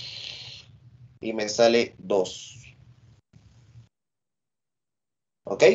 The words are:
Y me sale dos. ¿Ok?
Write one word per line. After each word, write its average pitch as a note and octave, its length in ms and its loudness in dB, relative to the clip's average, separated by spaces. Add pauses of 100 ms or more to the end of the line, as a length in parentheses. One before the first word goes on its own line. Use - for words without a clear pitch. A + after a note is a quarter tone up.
(1200)
Y A2 140 -8
me G#2+ 160 -6
sale A#2 480 4
dos. - 600 -4 (2750)
¿Ok? - 200 0 (100)